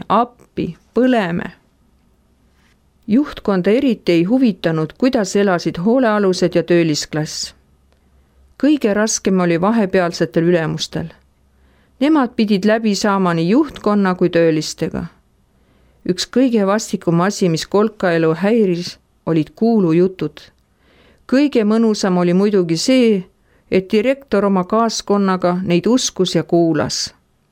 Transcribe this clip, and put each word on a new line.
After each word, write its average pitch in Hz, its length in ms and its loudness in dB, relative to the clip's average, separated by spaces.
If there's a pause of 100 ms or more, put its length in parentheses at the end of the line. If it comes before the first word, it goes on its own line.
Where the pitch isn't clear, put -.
appi, 196 680 -4 (180)
põleme!“ 220 560 0 (1600)
Juhtkonda 202 640 0
eriti 240 400 0
ei 170 120 4
huvitanud, 180 720 0
kuidas 247 380 0
elasid 185 400 0 (100)
hoolealused 208 680 0
ja 170 80 2
töölisklass. 156 920 -2 (1080)
Kõige 240 300 2
raskem 202 460 0
oli 170 220 0
vahepealsetel 185 840 0
ülemustel. 160 640 -2 (920)
Nemad 269 360 2
pidid 208 300 0
läbi 220 300 2
saama 190 380 0
nii 165 160 -2
juhtkonna 208 680 0
kui 180 140 0
töölistega. 160 760 0 (1040)
Üks 180 180 -6
kõige 233 400 0
vastikum 190 540 -2
asi, 190 280 -2
mis 160 180 -4
kolkaelu 180 680 0
häiris, 185 640 -2 (260)
olid 160 300 -2
kuulujutud. 185 840 0 (880)
Kõige 269 360 2
mõnusam 214 540 0
oli 175 160 2
muidugi 185 440 2
see, 226 460 2 (480)
et 185 200 -2
direktor 214 540 0
oma 190 180 2
kaaskonnaga 196 1000 -2
neid 175 240 0
uskus 214 480 -2
ja 160 80 0
kuulas. 165 680 -2 (380)